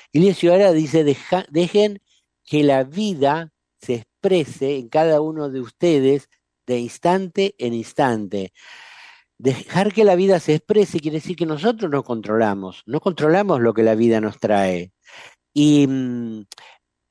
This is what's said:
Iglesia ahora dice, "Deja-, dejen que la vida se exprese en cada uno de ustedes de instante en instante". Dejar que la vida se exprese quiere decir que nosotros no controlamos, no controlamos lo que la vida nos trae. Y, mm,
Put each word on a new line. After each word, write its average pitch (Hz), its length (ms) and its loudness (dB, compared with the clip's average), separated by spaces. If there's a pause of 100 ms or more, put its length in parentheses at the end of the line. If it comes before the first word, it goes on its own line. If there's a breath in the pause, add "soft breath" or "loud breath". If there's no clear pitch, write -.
(120)
Iglesia 170 400 2
ahora 190 220 6
dice, 156 320 0
"Deja-, 147 440 -2
dejen 202 520 0 (420)
que 151 200 0
la 135 200 2
vida 156 720 -2 (260)
se - 140 -6
exprese 139 800 -4
en 123 140 -10
cada 156 320 2
uno 156 280 -6
de 131 120 -8
ustedes 139 680 0 (360)
de 123 140 -4
instante 185 800 -4
en 120 160 -6
instante". 107 800 -4 (920 loud breath)
Dejar 156 520 -2
que 220 100 2
la 196 120 6
vida 185 260 2
se 156 140 0
exprese 202 440 0
quiere 151 200 -6
decir 165 180 -10
que 175 80 -2
nosotros 180 440 -4
no 139 140 -2
controlamos, 104 800 -4
no 127 140 -6
controlamos 165 640 0
lo 117 120 2
que 113 100 0
la 113 120 4
vida 113 240 2
nos 107 180 -6
trae. 95 540 -2 (640 loud breath)
Y, 147 340 4
mm, 120 580 -6 (640 loud breath)